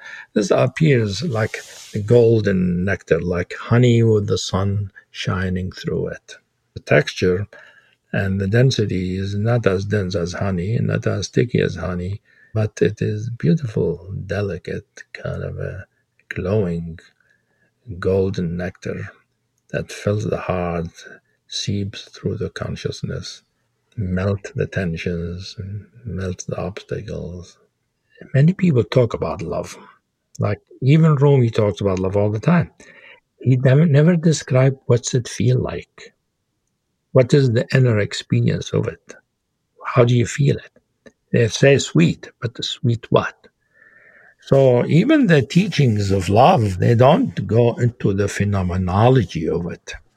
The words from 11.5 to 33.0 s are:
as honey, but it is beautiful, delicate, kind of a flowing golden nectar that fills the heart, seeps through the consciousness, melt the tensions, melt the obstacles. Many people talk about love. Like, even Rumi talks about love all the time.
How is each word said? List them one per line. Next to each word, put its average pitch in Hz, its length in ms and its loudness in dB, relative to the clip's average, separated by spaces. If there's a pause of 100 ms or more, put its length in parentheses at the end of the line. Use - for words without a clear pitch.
as - 140 -2
honey, 90 460 -6 (340)
but 107 260 -4
it 107 220 0
is 107 280 -4
beautiful, 117 840 -2 (140)
delicate, 92 760 -8 (120)
kind 50 280 -8
of 50 160 -10
a 50 280 -10 (520)
flowing 87 640 -2 (960)
golden 92 580 -2
nectar - 540 -10 (600)
that - 200 -8
fills 107 340 -4
the - 120 -4
heart, 85 680 -6 (440)
seeps - 640 -8
through - 260 -8
the 90 140 -8
consciousness, - 920 -10 (540)
melt 95 580 -4
the 98 120 -2
tensions, 87 920 -6 (480)
melt 92 420 -8
the - 100 -8
obstacles. 87 1000 -10 (760)
Many 147 180 6
people 143 320 2
talk 120 300 0
about 85 280 -6
love. 85 340 -8 (600)
Like, 104 220 -2 (200)
even 156 360 4
Rumi 135 340 4
talks 104 300 0
about 98 180 0
love 95 180 -2
all 104 140 2
the 110 80 -2
time. 160 320 2 (720)